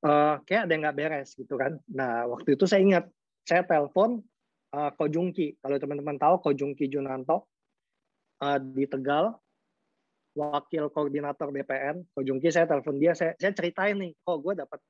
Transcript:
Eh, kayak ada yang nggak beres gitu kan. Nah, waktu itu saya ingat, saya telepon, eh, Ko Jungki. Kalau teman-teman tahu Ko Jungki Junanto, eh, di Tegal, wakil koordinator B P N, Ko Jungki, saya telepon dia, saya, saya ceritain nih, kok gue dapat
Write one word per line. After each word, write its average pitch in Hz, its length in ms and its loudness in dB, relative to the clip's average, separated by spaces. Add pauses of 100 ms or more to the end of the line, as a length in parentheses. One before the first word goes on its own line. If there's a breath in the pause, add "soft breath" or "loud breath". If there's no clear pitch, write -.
Eh, 147 360 4
kayak 214 240 0
ada 170 80 2
yang 156 80 -4
nggak 147 160 -2
beres 147 360 -4
gitu 131 200 -10
kan. 139 240 -2 (120)
Nah, 123 400 -2
waktu 135 280 0
itu 196 80 4
saya 196 160 6
ingat, 185 220 6 (420)
saya 175 160 4
telepon, 180 560 2 (560)
eh, 147 240 -2
Ko 156 80 2
Jungki. 165 560 -2
Kalau 139 160 0
teman-teman 143 400 -6
tahu 147 240 4
Ko 151 120 2
Jungki 139 360 -4
Junanto, 135 560 -2 (960)
eh, 143 160 2
di 131 320 -4
Tegal, 143 400 0 (1040)
wakil 147 540 -4
koordinator 143 640 -4
B 139 80 -4
P - 80 -8
N, 135 260 -4 (140)
Ko 135 160 -6
Jungki, 131 240 0
saya 170 160 4
telepon 143 320 -2
dia, 160 160 4
saya, 165 240 -2
saya 196 160 -2
ceritain 190 400 -2
nih, 190 160 -6 (160)
kok 165 160 -4
gue 180 160 -4
dapat 139 320 -12